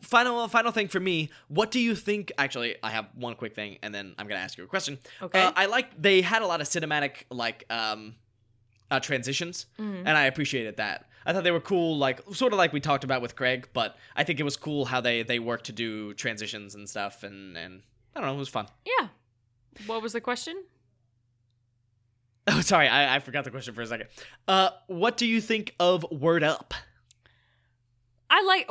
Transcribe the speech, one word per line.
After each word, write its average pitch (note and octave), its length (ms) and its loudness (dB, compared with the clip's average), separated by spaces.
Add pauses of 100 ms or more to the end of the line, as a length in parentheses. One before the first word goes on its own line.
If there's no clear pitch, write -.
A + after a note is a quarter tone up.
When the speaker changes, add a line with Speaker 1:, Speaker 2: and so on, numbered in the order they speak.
Speaker 1:
final, A#3+ 480 2
final A3+ 240 2
thing G#3+ 160 -2
for F#3 120 -2
me. E3+ 280 -2 (200)
What G#3 220 0
do B3+ 100 -2
you A#3 140 2
think? G#3 440 -4
Actually, B2+ 440 -2
I A2 80 -4
have A2 240 -4
one A#2+ 200 -8
quick A2 200 -10
thing, G#2 280 -10
and G#2 120 -10
then G2+ 240 -12
I'm G#2 80 -10
gonna G2+ 140 -6
ask F#2 160 -8
you F2+ 80 -14
a - 20 -14
question. D3 320 -6 (220)
Speaker 2:
Okay. F#3 220 0
Speaker 1:
Uh, F#3 120 4
I F#3+ 120 4
like, A#3 340 -2
they F#3+ 220 6
had G#3 180 2
a G#3+ 60 0
lot E3 160 0
of C#3+ 40 -4
cinematic, D3+ 640 -2
like, A#2 380 -4
um, A2 460 -4 (760)
uh, C3+ 100 2
transitions, C#3 640 -4 (120)
Speaker 2:
Mm-hmm. G3 280 -8
Speaker 1:
and D3+ 100 4
I D3 80 6
appreciated C3 540 -2
that. G#2 260 -4 (220)
I E3+ 80 0
thought F#3 100 0
they F3 60 4
were E3+ 100 2
cool, E3 380 0
like, C3 240 0 (100)
sort A#3 220 2
of - 40 2
like E3 140 4
we D3 80 -2
talked C#3+ 240 0
about C3 160 -2
with A#2+ 160 -6
Craig, B2+ 380 -2
but A2 240 -2 (180)
I D3 80 0
think D3+ 160 0
it D3+ 40 0
was C#3+ 120 0
cool D3 300 -2
how B2 160 0
they, A#2 220 2
they A#2+ 140 0
worked A#2 280 -4
to C3 60 -12
do G#2+ 420 -6
transitions G#2 600 -8
and G#2 140 -14
stuff, G2+ 340 -8
and, G2 360 -16
and F#2 240 -14 (340)
I C#4+ 40 -8
don't D3 100 -4
know, C3+ 40 -4
it C#3+ 40 -6
was C#3 100 -8
fun. G#2+ 180 -6 (200)
Speaker 2:
Yeah. A4 220 0 (800)
What A3+ 140 -4
was A3 140 -6
the A#3 80 -4
question? B3 340 -6
Speaker 1:
<laughs> F#4+ 160 -14 (1800)
Oh, - 120 6
sorry, D#3+ 280 6
I, C3+ 280 6
I - 40 0
forgot C3+ 240 -4
the B2+ 80 -8
question B2+ 200 -10
for A2 100 -8
a A2+ 40 -6
second. A2 220 -8 (400)
Uh, F#3+ 220 6 (180)
what G3+ 280 0
do A#3+ 100 0
you A3+ 140 2
think G#3+ 380 -2
of F#3 320 6
Word E3 320 2
Up? D3+ 320 0 (1500)
Speaker 2:
I F#4 140 8
like, F#4 280 4